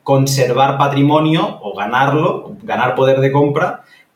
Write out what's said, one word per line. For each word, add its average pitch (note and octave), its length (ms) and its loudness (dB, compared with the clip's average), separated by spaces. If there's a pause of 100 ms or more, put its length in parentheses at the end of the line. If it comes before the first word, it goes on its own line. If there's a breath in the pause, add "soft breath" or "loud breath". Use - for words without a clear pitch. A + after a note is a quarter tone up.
conservar C3+ 760 2
patrimonio D#3 840 0
o G2 140 -10
ganarlo, C#3 880 -2
ganar A#2 320 -4
poder C3+ 240 2
de C3+ 140 0
compra C#3+ 500 -2 (320 loud breath)